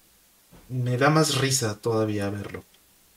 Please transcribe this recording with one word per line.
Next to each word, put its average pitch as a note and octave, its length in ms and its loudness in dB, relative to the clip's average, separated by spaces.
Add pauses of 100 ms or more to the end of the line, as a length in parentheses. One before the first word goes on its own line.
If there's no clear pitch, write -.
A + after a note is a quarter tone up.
(680)
me B2 280 -2
da C#3 120 4
más D3+ 280 4
risa B2 420 0
todavía G#2+ 500 0
verlo. G2+ 340 -8 (540)